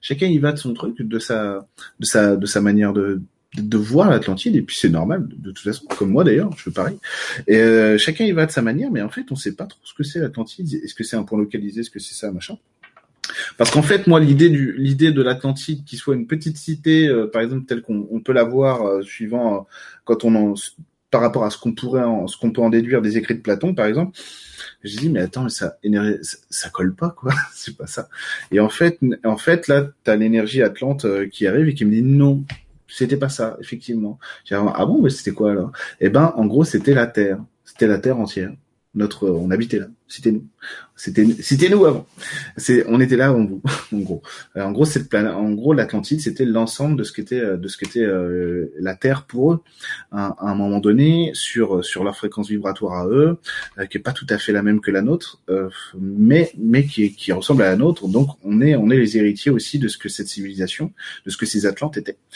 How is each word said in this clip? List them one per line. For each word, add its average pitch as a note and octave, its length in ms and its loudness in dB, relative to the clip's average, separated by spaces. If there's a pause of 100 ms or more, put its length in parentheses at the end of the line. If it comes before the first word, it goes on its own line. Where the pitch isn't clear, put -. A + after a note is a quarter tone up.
chacun C#3+ 260 -2
y E3 100 4
va D3 140 2
de D3 60 -4
son B2 160 -6
truc, F#3 280 -8
de A2+ 180 -4
sa, G#2 460 -4 (360)
de - 40 -4
sa, G#2 300 4
de F#2+ 100 -2
sa G2+ 140 0
manière G2+ 320 4
de, G2 300 -2 (340)
de, G#2+ 60 -6
de G#2+ 160 0
voir C3 320 4
l'Atlantide, A2 480 2
et A2 40 2
puis - 140 -6
c'est - 140 2
normal, F2 400 0
de, - 60 -16
de F#2+ 160 -14
toute - 120 -18
façon, - 220 -6 (120)
comme G2 120 0
moi D3 160 4
d'ailleurs, D#3 320 4
je - 60 -18
fais F2+ 80 -8
pareil. G2+ 260 -4 (500)
Et, G#2+ 80 6
euh, A2 420 6
chacun D#3 280 0
y G3 80 2
va D#3+ 120 2
de D#3 60 -2
sa B2+ 100 -2
manière, D#3 300 -2
mais B2+ 100 -2
en G#2 80 -4
fait, C4 220 -12
on C3+ 60 -8
sait - 180 -8
pas F#3+ 100 -12
trop - 200 -18
ce - 80 -20
que D3+ 100 -4
c'est D3 160 -8
l'Atlantide, C#3+ 540 -6 (100)
est-ce - 100 -12
que A2 120 -8
c'est - 100 -8
un G#2+ 80 -2
point G#2+ 160 -4
localisé, G#2 400 -4
est-ce A#2 100 -8
que G2+ 100 -16
c'est - 160 -16
ça, G#2 180 -8
machin. F#3+ 240 -12 (1000)
Parce B2+ 100 4
qu'en D3+ 140 4
fait, G3 240 2
moi, D#3+ 120 8
l'idée D3+ 300 6
du, C#3 260 2
l'idée C#3 360 2
de C#3 100 2
l'Atlantide, C3+ 640 -2
qui C3 120 -14
soit C3+ 180 -2
une A#2+ 100 -4
petite D#3 320 -6
cité, D#3+ 500 2
euh, A2+ 200 2
par A2+ 160 -2
exemple, C3 240 -4
telle A#2 160 -4
qu'on, G#2 260 -4
on A2+ 120 -6
peut C3 120 0
la A#2+ 100 6
voir, B2+ 380 2
euh, G2 220 0
suivant, A2 520 -2
euh, G2 40 -4 (440)
quand A2+ 200 0
on A2+ 120 6
en, G#2 180 2 (580)
par A#2 100 2
rapport A#2 220 0
à G#2 80 -2
ce - 80 -12
qu'on A2+ 140 -4
pourrait B2+ 300 -2
en, A2 220 -2
ce G2 120 -12
qu'on A#2 140 -2
peut B2 100 -2
en A2+ 100 4
déduire A#2 320 2
des G#2+ 140 0
écrits - 180 -2
de - 60 -10
Platon, A2 340 -2
par G#2+ 100 0
exemple, D#3 320 -2 (640)
je G#2 140 -10
dis, D3+ 120 -2
mais A#2 100 0
attends, F#2 240 -4
mais A#2 60 -4
ça, - 340 -8
éner-, G#2 400 0
ça, - 140 -12 (120)
ça - 200 -8
colle F#2 260 -2
pas, E3+ 160 -4
quoi, C3+ 220 -4 (100)
<laughs> - 100 -16
c'est - 240 -16
pas - 100 -14
ça. - 220 -12 (420)
Et G2+ 80 4
en G#2+ 100 4
fait, E3+ 300 2 (240)
en A2 140 0
fait, E3+ 300 0
là, C#3+ 220 2 (140)
t'as A2 120 2
l'énergie A2+ 480 2
Atlante, B2+ 420 -2
euh, G2 220 -2
qui G2+ 180 -4
arrive C3+ 240 2
et C#3 60 -2
qui A2+ 100 -2
me G#2 60 4
dit, A2+ 100 2
non, C#3 420 4 (440)
c'était C3+ 300 -2
pas C#3 120 -2
ça, A2+ 320 -6
effectivement. A2+ 560 -8 (260)
J'ai G2 120 -6
dit, G2+ 60 0 (120)
ah G2 140 0
bon, B3 160 4
mais C#3 80 4
c'était - 200 -6
quoi G#2+ 200 0
alors ? F#2+ 200 -4 (300)
Eh G2 80 4
ben, D3 260 4
en A2 120 2
gros, B2+ 160 4
c'était C#3 320 2
la A#2+ 100 4
Terre. G2+ 340 -2 (240)
C'était - 240 0
la G2 120 2
Terre B2+ 200 0
entière. F#2+ 320 -6 (440)
Notre, G#2 340 -2
on F2+ 220 0
habitait A2+ 260 0
là. F#2+ 100 -8 (240)
C'était - 200 -2
nous. G#2+ 160 -4 (480)
C'était, G#2 280 0 (160)
c'était D3 300 2
nous G3 160 6
avant. C3+ 220 2 (500)
C'est, - 300 4
on A#2 120 4
était B2+ 160 4
là C3 120 4
avant A#2 180 4
vous, F#2+ 160 -6 (160)
<laughs> - 160 -14
en G#2 60 -2
gros. F#2 240 -6 (340)
Euh, G2 60 -4
en G2 80 -4
gros, B2+ 140 2
cette - 220 -2
plana-, G#2 300 0
en G#2+ 140 -2
gros, A#2+ 220 2
l'Atlantide, A2 460 -2
c'était C3 260 -2
l'ensemble A#2+ 520 0
de A2 60 -2
ce - 100 -10
qu'était, A#2+ 260 -6
euh, G2+ 180 -2
de F#2 100 -8
ce - 100 -12
qu'était, - 240 -4
euh, F2+ 800 -2
la F#2 160 -4
Terre C3+ 320 -2
pour C#3+ 260 2
eux, D#3+ 80 -4 (500)
à, G2 320 -6
à G2+ 60 -2
un G2 60 -2
moment G2+ 240 -2
donné, D3 560 4
sur, G2 500 -2
sur F#2 180 -6
leur G2+ 140 -4
fréquence G#2 320 -6
vibratoire G2 440 -4
à F2+ 140 -4
eux, D3+ 300 4 (400)
euh, F#2+ 80 -6
qui G2+ 140 -8
est - 20 -16
pas B2+ 100 -6
tout - 200 -8
à G#2 80 0
fait - 120 -2
la G2+ 120 2
même G#2 180 2
que - 80 -6
la G2 140 2
nôtre, - 460 -4
euh, F#2+ 200 -2 (280)
mais, G#2+ 600 2
mais A#2+ 280 2
qui A2 180 -2
est, G2+ 80 2
qui - 200 -6
ressemble A2 300 2
à F#2+ 80 4
la F#2 60 2
nôtre. C#3 320 0
Donc, B2+ 220 2 (140)
on G#2 160 0
est, D3 160 4
on A2 140 2
est C3 80 4
les A2 180 2
héritiers G#2 360 2
aussi B2 260 -2
de C3+ 100 -2
ce - 120 -8
que G2+ 100 -10
cette F#2+ 180 -10
civilisation, G2 640 -8 (360)
de - 20 -10
ce F#2+ 80 -8
que A2 80 -6
ces G2+ 220 -2
Atlantes C#3 300 -6
étaient. G2 200 -10 (180)